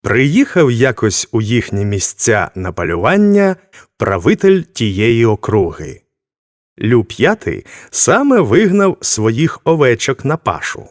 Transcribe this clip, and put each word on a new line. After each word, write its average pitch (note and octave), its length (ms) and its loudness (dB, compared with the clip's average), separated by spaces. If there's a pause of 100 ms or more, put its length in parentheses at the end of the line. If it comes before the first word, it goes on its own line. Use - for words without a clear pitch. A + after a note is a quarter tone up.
Приїхав C#3+ 680 2
якось A#2+ 600 0
у A2+ 80 0
їхні G#2+ 440 -2
місця G2+ 680 -2
на F#2 180 -8
полювання F#3 840 0 (400)
правитель D#3 680 0
тієї A2+ 640 0
округи. F#2 760 -2 (800)
Лю A2+ 220 2
п'ятий - 600 -4 (240)
саме B3 500 2
вигнав F#3+ 600 2
своїх A2+ 640 -2
овечок C3+ 600 0
на D3+ 120 0
пашу. - 540 -8